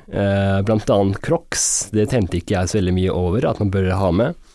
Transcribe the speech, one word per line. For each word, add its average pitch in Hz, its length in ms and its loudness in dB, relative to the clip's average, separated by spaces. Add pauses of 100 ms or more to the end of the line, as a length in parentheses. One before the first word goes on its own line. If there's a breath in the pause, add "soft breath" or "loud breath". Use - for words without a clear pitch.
(120)
Eh, 98 500 0
blant 110 280 0
annet 98 320 2
Crocs, - 680 -2
det 107 180 2
tenkte 101 300 -2
ikke 98 180 -2
jeg 92 100 0
så 107 120 -2
veldig 90 140 0
mye 92 200 2
over 90 340 0
at 113 120 -2
man 104 100 0
bør 92 240 0
ha 95 160 2
med. 117 240 2 (200 soft breath)